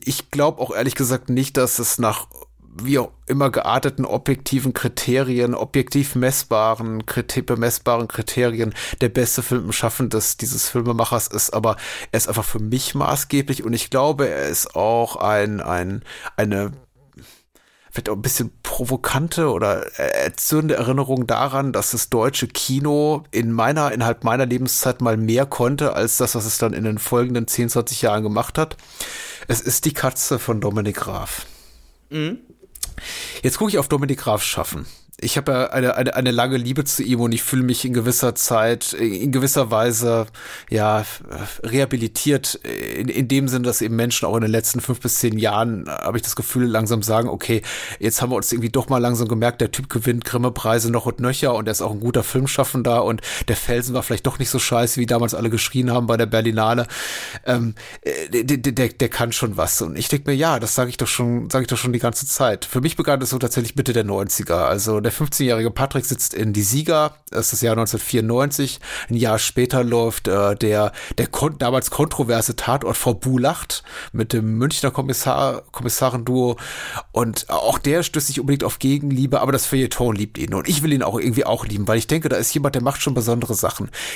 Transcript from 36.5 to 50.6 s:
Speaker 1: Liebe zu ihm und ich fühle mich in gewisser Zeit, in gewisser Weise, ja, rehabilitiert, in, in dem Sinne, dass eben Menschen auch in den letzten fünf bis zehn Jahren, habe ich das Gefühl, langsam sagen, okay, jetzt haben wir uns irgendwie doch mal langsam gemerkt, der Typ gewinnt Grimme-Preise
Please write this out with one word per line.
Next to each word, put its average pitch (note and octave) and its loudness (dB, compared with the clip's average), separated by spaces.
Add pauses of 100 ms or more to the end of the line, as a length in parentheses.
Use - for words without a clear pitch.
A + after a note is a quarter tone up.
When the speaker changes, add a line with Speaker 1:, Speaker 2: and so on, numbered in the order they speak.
Speaker 1:
Liebe B2+ -2
zu - -2
ihm A#2+ 2
und A#2 2
ich A#2 0
fühle C3 2
mich B2 0
in B2+ -2
gewisser A#2+ 2
Zeit, A#2 2
in G#2+ 0
gewisser C3 2
Weise, A2+ 2 (420)
ja, G#2+ 2 (580)
rehabilitiert, C3 0
in, A#1 -6
in B2 0
dem C3+ 2
Sinne, B2 0
dass A#2+ 0
eben A2+ 0
Menschen A#2 0
auch F#2+ 0
in A2+ 2
den A2 2
letzten A2+ 0
fünf - -2
bis - -2
zehn A2 2
Jahren, G#2+ 0
habe F2+ -4
ich G#2+ -2
das - -4
Gefühl, - 0
langsam A2 2
sagen, A2+ 2
okay, - 0 (380)
jetzt G#2+ 0
haben B2 0
wir A#2+ 2
uns G2 -2
irgendwie A#2 -2
doch B2+ 0
mal C3 2
langsam A#2+ 2
gemerkt, A#2+ 2
der A2 2
Typ - -6
gewinnt A#2+ 0
Grimme-Preise A#2 0